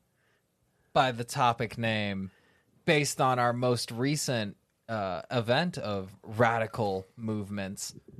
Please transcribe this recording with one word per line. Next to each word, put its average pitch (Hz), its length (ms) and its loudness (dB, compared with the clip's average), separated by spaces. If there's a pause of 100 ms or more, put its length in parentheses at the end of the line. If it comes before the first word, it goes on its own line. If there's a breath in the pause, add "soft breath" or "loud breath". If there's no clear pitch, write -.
(920)
by 131 200 4
the 117 120 -6
topic 120 540 0
name 104 540 -2 (520)
based 151 360 2
on 127 180 4
our 120 140 4
most 123 400 0
recent, 123 640 -2 (320)
uh, 98 420 -4
event 127 480 0
of 98 320 -4 (140)
radical 110 840 0 (100)
movements, 104 800 -6 (240)